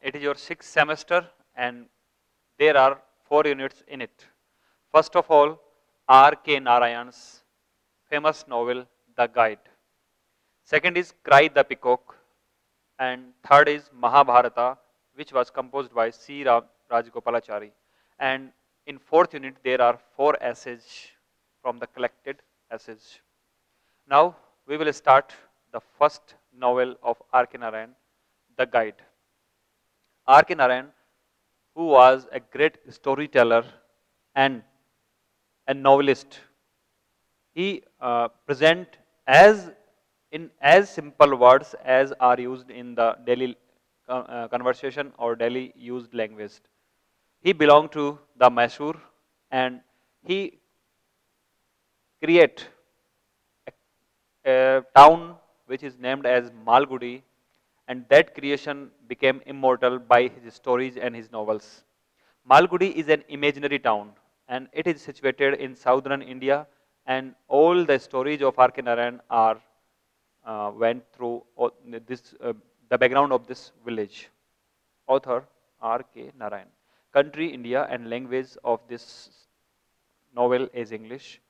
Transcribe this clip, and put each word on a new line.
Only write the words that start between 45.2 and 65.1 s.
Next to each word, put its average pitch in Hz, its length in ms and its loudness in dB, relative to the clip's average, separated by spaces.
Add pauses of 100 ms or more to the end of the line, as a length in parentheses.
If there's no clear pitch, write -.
daily 120 400 -6
used 123 400 -16
language. 107 400 -10 (880)
He 180 100 0
belonged 151 400 4
to 147 260 -6 (200)
the 123 120 6
Mysore 120 460 -4 (540)
and 127 300 -6 (420)
he 190 380 -8 (1600)
create 165 460 2 (960)
a, - 60 -20 (800)
a 131 340 0 (100)
town 165 400 8 (320)
which 135 160 -12
is 127 160 -16
named 131 260 -8
as 123 260 -2 (160)
Malgudi, 127 560 0 (640)
and 127 220 -14
that 156 260 4
creation 139 560 -8 (180)
became 131 360 -2
immortal 127 540 -2
by 123 300 2
his 120 260 -18
stories 127 420 -6
and 117 180 -10
his 110 160 -20
novels. 107 540 -10 (680)
Malgudi 175 440 2
is 151 140 -8
an 151 200 2
imaginary 143 500 -6
town 107 340 -4 (360)
and 127 240 -12
it 156 140 -8
is 160 160 -6
situated 139 580 -4